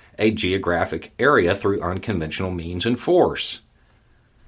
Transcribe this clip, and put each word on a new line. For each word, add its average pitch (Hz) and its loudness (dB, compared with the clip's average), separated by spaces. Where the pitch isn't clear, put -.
a 110 4
geographic 90 -2
area 110 4
through 101 0
unconventional 92 -4
means 87 -6
and 123 0
force. - 2